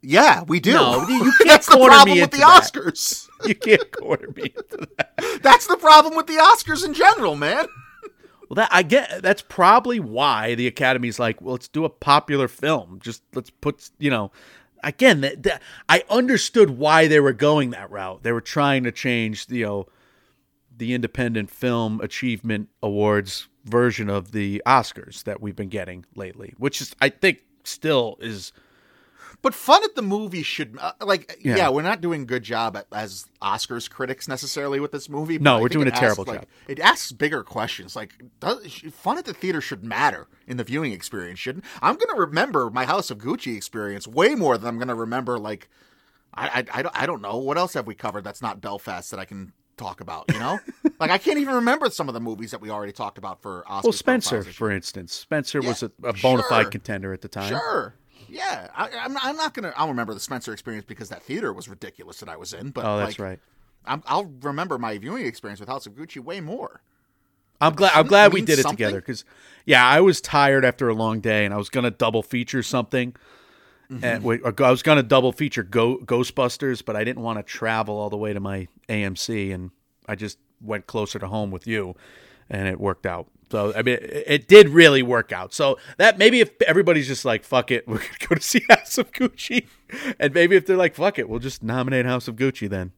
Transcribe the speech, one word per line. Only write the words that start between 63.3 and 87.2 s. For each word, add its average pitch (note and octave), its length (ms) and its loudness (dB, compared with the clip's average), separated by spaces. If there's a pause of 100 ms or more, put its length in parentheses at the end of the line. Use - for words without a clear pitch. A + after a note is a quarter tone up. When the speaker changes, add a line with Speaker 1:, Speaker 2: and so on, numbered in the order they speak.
Speaker 1:
I'm, C#3+ 220 -8
I'll D#3+ 160 -4 (180)
remember D3 360 -8
my A2+ 200 -8
viewing E3 280 -12
experience G#2 340 -12
with G#2 80 -18
House C3 180 -12
of G#2 100 -20
Gucci D3 280 -18
way F3 160 -12
more. F3 420 -14 (800)
Speaker 2:
I'm - 160 2
glad, F#3+ 140 4
I'm D#3 80 4
Speaker 1:
Shouldn't D#3 120 4
Speaker 2:
glad G3+ 240 8
we F#3+ 60 0
Speaker 1:
mean - 60 -4
Speaker 2:
did D3+ 140 2
it - 20 2
Speaker 1:
something? B2+ 160 -2
Speaker 2:
together G#2 240 -4
'cause, - 240 -12 (400)
yeah, B2+ 200 6
I C#3 140 4
was F#3 220 4
tired C#3 420 2
after B2 240 0
a A#2 60 0
long A2 260 -4
day G#2+ 240 0
and G2+ 100 -4
I G#2 40 -4
was G2+ 120 -6
gonna B2 220 -4
double A2+ 320 -2
feature A#2+ 400 -6
something B2 520 -6 (760)
Speaker 1:
Mm-hmm. B2 120 -12
Speaker 2:
and A#2 200 -4
we, A#2+ 160 -2
or A#2+ 120 -4 (120)
I B2+ 80 6
was B2+ 100 0
gonna D3+ 220 4
double B2+ 280 2
feature B2+ 300 -6
Go-, A#2 380 -2
Ghostbusters, B2 840 -4
but G#2+ 120 -8
I G#2+ 80 -4
didn't A#2+ 180 -8
wanna A2+ 220 -8
travel A2+ 540 -6
all G#2 120 -8
the G#2 80 -8
way G#2+ 160 -6
to G2+ 60 -8
my G2 280 -8 (220)
A G#2 140 -4
M F#2+ 120 -6
C, G2+ 360 -6
and F2+ 180 -10 (380)
I G#2+ 80 -8
just G2+ 240 -14 (200)
went G#2 280 -12
closer G#2+ 320 -8
to F#2+ 80 -12
home G#2 240 -6
with F#2 160 -12
you, G2+ 280 -6 (540)
and G2 180 -6
it F#2 120 -6
worked G2 260 -6
out. F2+ 220 -8 (240)
So, G#2 240 -4
I A2 80 -4
mean, B2 180 0
it, - 240 -10
it C#3+ 220 -2
did G3+ 220 12
really D3 340 8
work A#2+ 280 -2
out. F#2 220 -10
So C#3 240 -2 (200)
that G#3 200 4
maybe A3+ 220 6
if - 240 0
everybody's E3 420 2
just C3 200 -6